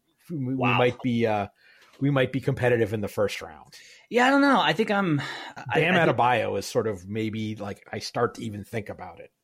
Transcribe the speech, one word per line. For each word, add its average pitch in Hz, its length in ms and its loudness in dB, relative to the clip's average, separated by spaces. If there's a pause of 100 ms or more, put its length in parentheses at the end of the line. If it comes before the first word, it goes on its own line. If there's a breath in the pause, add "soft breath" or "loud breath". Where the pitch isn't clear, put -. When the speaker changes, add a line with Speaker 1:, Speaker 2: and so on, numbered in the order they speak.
(300)
Speaker 1:
we, 135 240 -4
Speaker 2:
Wow. 127 180 0
Speaker 1:
we 101 60 2
might 123 240 2
be, 117 240 2
uh, 104 220 -2 (520 soft breath)
we 139 80 2
might 131 240 2
be 135 80 -4
competitive 120 540 2
in 107 80 -4
the 98 60 -4
first - 340 -2
round. 80 320 -18 (340 loud breath)
Speaker 2:
Yeah, 240 180 2
I 262 40 4
don't 277 100 6
know. 277 180 6
I 160 140 4
think 214 180 0
I'm, 190 300 2 (500 loud breath)
I, 143 100 2
Speaker 1:
Bam 170 140 2
Speaker 2:
I 165 120 4
think 143 100 2
Speaker 1:
Adebayo 110 420 2
is 95 60 -4
sort 113 220 0
of 95 200 -4
maybe, 110 500 -4
like, 101 360 -10
I - 60 -8
start - 380 -2
to - 80 -10
even 104 200 -8
think - 240 -8
about 85 320 -14
it. - 100 -20 (140)